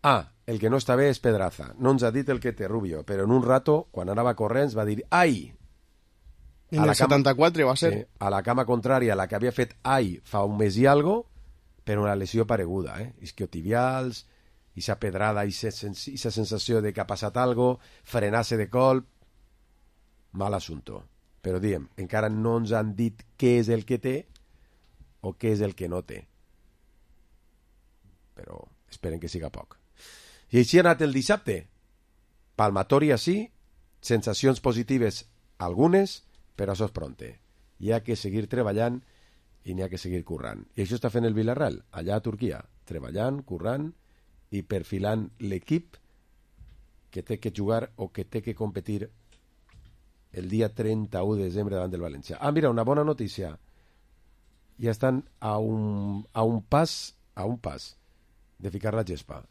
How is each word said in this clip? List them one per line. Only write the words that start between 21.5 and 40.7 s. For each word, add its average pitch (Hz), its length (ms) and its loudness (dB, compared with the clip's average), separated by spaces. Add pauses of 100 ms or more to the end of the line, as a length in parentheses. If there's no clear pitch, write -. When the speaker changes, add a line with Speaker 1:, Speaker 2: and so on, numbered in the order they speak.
Speaker 1:
diem, 92 240 -2 (160)
encara 107 260 0
no 110 300 0
ens 113 160 0
han 107 240 -2
dit 117 240 -2 (160)
què 120 220 6
és 110 100 0
el 110 160 0
que 123 160 -2
té 131 140 -4 (1040)
o 98 160 -8
què 110 160 2
és 104 80 0
el 98 160 -2
que 92 100 -6
no 87 140 -4
té. - 220 -16 (2000)
Però 50 240 -18 (320)
esperen 82 320 -8
que 82 100 -10
siga 80 220 -6
poc. - 240 -18 (720)
I 120 80 8
així 143 180 6
ha 180 60 8
anat 165 220 6
el 139 80 0
dissabte. 127 460 0 (960)
Palmatòria 110 600 4
sí, 185 200 0 (600)
sensacions 117 640 2
positives 120 600 0 (340)
algunes, 160 640 2 (340)
però 98 160 -4
això 98 160 -2
és - 80 -10
pronte. 65 380 -12 (460)
Hi 101 120 0
ha 113 120 0
que 113 120 -2
seguir 101 360 -4
treballant 120 480 0 (640)
i 92 80 -8
n'hi 92 100 -4
ha 90 80 -6
que 90 80 -10
seguir 90 240 -6
currant. 58 380 -10 (140)